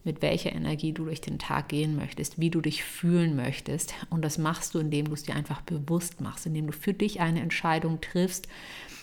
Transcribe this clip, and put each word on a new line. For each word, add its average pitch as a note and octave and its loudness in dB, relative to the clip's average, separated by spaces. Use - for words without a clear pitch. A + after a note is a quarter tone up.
mit D#3 -2
welcher D#3+ 2
Energie D#3 0
du E3 -4
durch D#3+ -4
den - -6
Tag - -2
gehen D3+ 0
möchtest, - -4
wie E3 4
du E3 4
dich D#3 0
fühlen E3+ 4
möchtest. C3+ -2
Und E3 2
das D3+ 0
machst E3 0
du, F3 2
indem D3+ 2
du D3+ -2
es D3 -8
dir - -4
einfach D3 -2
bewusst E3 -2
machst, - -6
indem D#3 0
du D3+ -2
für G3 0
dich G3 0
eine E3 4
Entscheidung D#3+ 2
triffst, - 0